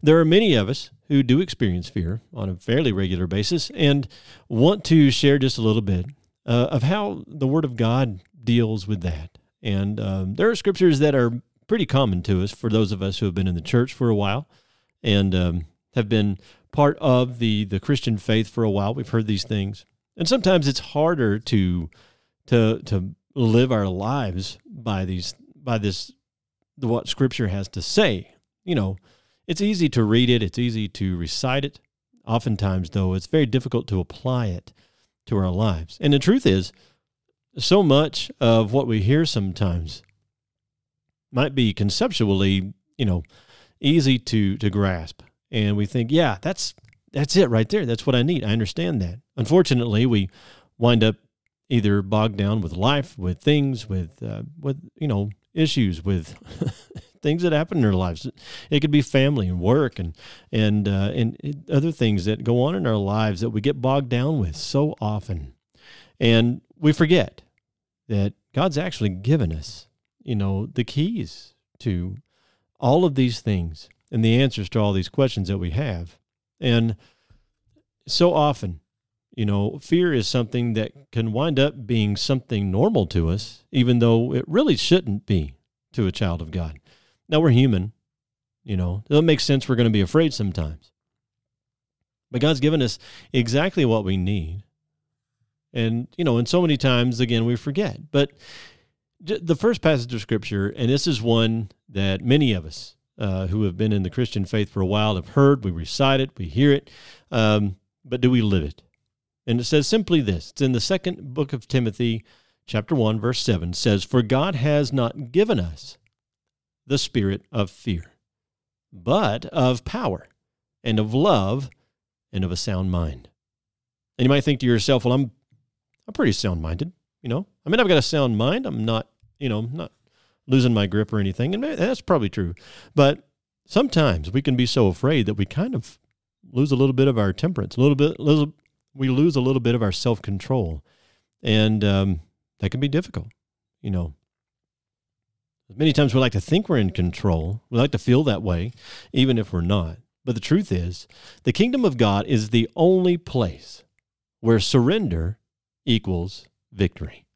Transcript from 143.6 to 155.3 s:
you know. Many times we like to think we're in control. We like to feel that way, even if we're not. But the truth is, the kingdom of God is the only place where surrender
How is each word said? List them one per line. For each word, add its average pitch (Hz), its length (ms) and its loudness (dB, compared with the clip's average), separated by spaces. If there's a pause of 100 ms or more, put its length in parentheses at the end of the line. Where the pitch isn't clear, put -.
you - 100 -8
know. 87 220 -4 (1600)
Many 147 160 2
times 139 220 2
we 131 80 4
like 123 120 2
to 101 60 0
think 180 300 -2
we're 156 80 2
in 98 140 2
control. 87 800 -2
We 120 100 -2
like 139 120 2
to 117 60 -4
feel 127 280 2
that 101 180 -2
way, 92 280 -2 (400)
even 131 260 2
if 107 140 -4
we're 90 100 -2
not. 85 360 -2 (260)
But 123 120 -4
the 110 60 -10
truth 185 300 0
is, 87 360 -6 (360)
the 127 80 0
kingdom 247 320 0
of 147 140 2
God 104 300 2
is 107 240 0
the 113 240 2
only 180 420 4
place - 640 -6 (560)
where 113 220 4
surrender 117 760 0 (480)